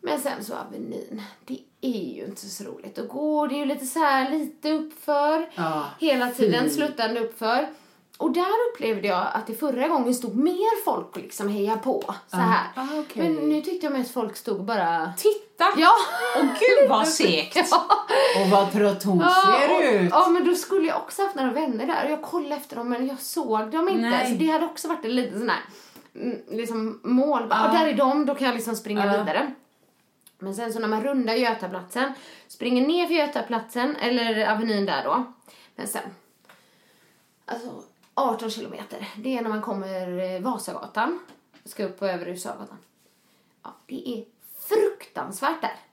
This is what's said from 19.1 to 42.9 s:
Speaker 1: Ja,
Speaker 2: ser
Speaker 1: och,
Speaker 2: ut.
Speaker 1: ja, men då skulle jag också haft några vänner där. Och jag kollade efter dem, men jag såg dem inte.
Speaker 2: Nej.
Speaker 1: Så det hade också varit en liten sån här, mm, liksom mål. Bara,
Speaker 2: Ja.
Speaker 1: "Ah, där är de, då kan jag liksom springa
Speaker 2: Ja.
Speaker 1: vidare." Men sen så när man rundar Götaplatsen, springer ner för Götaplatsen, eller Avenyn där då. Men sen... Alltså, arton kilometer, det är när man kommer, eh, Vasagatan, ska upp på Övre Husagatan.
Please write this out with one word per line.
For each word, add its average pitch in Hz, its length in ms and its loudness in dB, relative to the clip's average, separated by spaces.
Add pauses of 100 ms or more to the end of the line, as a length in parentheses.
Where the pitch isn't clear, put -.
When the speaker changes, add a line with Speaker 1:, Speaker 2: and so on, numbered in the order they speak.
Speaker 1:
Ja, 175 100 6 (280)
Speaker 2:
ser 294 180 4
Speaker 1:
och, 240 260 4
Speaker 2:
ut. 175 80 4
Speaker 1:
ja, 330 180 6
men 339 180 4
då 349 80 4
skulle 349 340 0
jag - 80 -2
också - 260 -6
haft 381 120 -2
några 262 180 0
vänner 262 340 -2
där. 320 180 -2
Och 285 60 0
jag 302 120 -4
kollade 294 320 -4
efter 285 220 -12
dem, 240 120 -6
men 247 180 -2
jag 269 140 -6
såg 220 500 -2
dem 330 180 2
inte. 233 220 2
Speaker 2:
Nej. 247 220 2
Speaker 1:
Så 214 60 0
det 320 120 2
hade 320 140 2
också 320 240 -8
varit 320 160 -4
en 226 100 -2
liten 202 240 0
sån 233 120 -2
här, 170 100 0 (540)
mm, 233 240 -6 (120)
liksom 220 520 -4
mål. 254 460 2
Bara, 214 120 2
Speaker 2:
Ja. - 80 4
Speaker 1:
"Ah, 339 160 6
där - 20 4
är 285 80 2
de, 277 320 4
då 277 80 0
kan 269 120 0
jag 240 80 2
liksom 226 220 -4
springa 208 300 -2
Speaker 2:
Ja. 202 120 2
Speaker 1:
vidare." 214 360 0 (880)
Men 196 120 -6
sen 226 180 -6
så 226 60 -6
när 220 100 -2
man 220 160 0
rundar 262 300 0
Götaplatsen, 226 800 -2 (360)
springer 247 380 0
ner 339 200 2
för 330 80 0
Götaplatsen, 247 840 -2
eller 226 560 0
Avenyn 214 340 0
där 143 180 -2
då. 208 200 0 (520)
Men 208 100 -10
sen... - 160 -8 (1400)
Alltså, 233 220 -10 (460)
arton 226 360 -2
kilometer, 208 560 -12 (100)
det 254 220 -4
är 233 40 -4
när 220 80 -4
man 214 120 -4
kommer, 185 720 -6
eh, 180 40 -6
Vasagatan, 254 800 -4 (460)
ska - 200 -8
upp 185 140 -8
på 196 80 -4
Övre 175 240 -4
Husagatan. - 460 -12 (880)